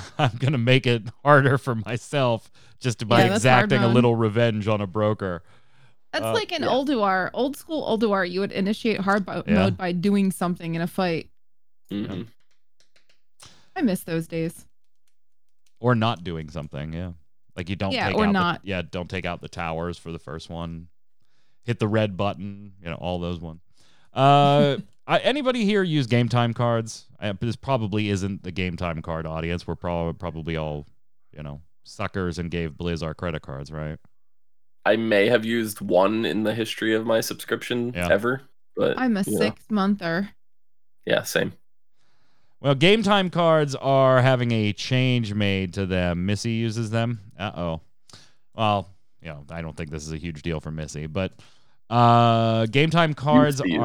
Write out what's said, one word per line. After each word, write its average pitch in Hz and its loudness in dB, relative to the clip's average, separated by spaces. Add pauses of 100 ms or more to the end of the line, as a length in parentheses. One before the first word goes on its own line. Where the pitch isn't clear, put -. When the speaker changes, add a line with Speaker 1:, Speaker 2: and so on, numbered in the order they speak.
Speaker 1:
<laughs> - -12
I'm 123 0
gonna 135 0
make 127 4
it 117 2 (220)
harder 139 6
for 123 -4
myself 117 -2 (300)
just 120 -4
by 117 6
Speaker 2:
Yeah, - 6
that's 110 2
hard 127 6
Speaker 1:
exacting 135 2
a 117 4
Speaker 2:
mode. 117 4
Speaker 1:
little 120 6
revenge 110 2
on 107 0
a 101 -4
broker. 101 -2 (680)
Speaker 2:
That's 311 -2
Speaker 1:
Uh, 190 0
Speaker 2:
like 427 -2
an 320 -4
Speaker 3:
Yeah. - -2
Speaker 2:
Ulduar, 214 0
old 262 -2
school 311 -6 (160)
Ulduar. 202 0
You 180 -2
would 202 -4
initiate 202 -2
hard 196 0
bo-, - -6
Speaker 1:
Yeah. 208 2
Speaker 2:
mode 190 4
by 185 -4
doing 196 2
something 170 -4
in 165 -4
a 170 -2
fight. 170 -4 (600)
Speaker 3:
Mm-hmm. 101 -6 (1500)
Speaker 2:
I 370 -4
miss 190 0
those 165 -4
days. 165 -6 (1120)
Speaker 1:
Or 120 4
not 110 0
doing 80 -8
something, 78 -8
yeah. 87 -8 (440)
Like, 87 -8
you 98 -2
don't 95 -2
Speaker 2:
Yeah, 208 -2
Speaker 1:
take - 0
Speaker 2:
or 214 2
Speaker 1:
out 202 2
Speaker 2:
not. 175 0
Speaker 1:
the, 98 -10
yeah, 92 -2
don't 90 -8
take 90 -6
out 87 -6
the 71 -14
towers 85 -6
for 85 -14
the 82 -10
first - -14
one. 85 -10 (800)
Hit 120 -4
the 110 2
red 107 0
button, 101 -8
you 85 -10
know, 82 -6
all 90 -6
those 87 -6
ones. 82 -14 (520)
Uh, 143 4 (140)
Speaker 2:
<laughs> - -18
Speaker 1:
I, 160 2
anybody 247 0
here 202 2
use 151 0
game 120 2
time 120 2
cards? 117 -2 (140)
I, 104 -4
this 113 -4
probably 107 -2
isn't 98 -2
the 92 -10
game 90 -4
time 82 -4
card 80 -6
audience. 82 -6
We're 85 -6
prob-, 85 -4
probably 80 -6
all, 76 -6 (480)
you 76 -14
know, 71 -14 (220)
suckers 92 -4
and 87 -6
gave 82 -4
Blizz 85 -6
our 78 -6
credit 80 -6
cards, 69 -12
right? 78 -8 (880)
Speaker 3:
I 104 6
may 110 4
have 117 2
used 113 -2
one 98 2
in 92 0
the 107 0
history 110 -2
of 110 0
my 113 2
subscription 120 -6
Speaker 1:
Yeah. 87 -2
Speaker 3:
ever, 120 2 (340)
but, - 0
Speaker 2:
I'm 247 0
a 190 -2
Speaker 3:
you 202 -4
know. 208 -2
Speaker 2:
six 214 -2
monther. 196 -2 (760)
Speaker 3:
Yeah, - 2
same. - -2 (1080)
Speaker 1:
Well, 139 2
game 190 6
time 196 4
cards 156 2
are 131 4
having 123 4
a 107 2
change 123 0
made 98 0
to 98 -2
them. 90 0
Missy 104 -2
uses 113 -2
them. 117 -2 (180)
Uh-oh. 85 -6 (720)
Well, 101 0 (320)
you 80 -16
know, 73 -14
I 82 -8
don't 80 -10
think 80 -10
this 73 -8
is 78 -8
a 78 -8
huge 78 -10
deal 80 -4
for 78 -10
Missy, 76 -8
but, 92 -4 (560)
uh, 117 4
game 139 2
time 160 2
cards 147 4
Speaker 3:
Missy - -2
uses - 0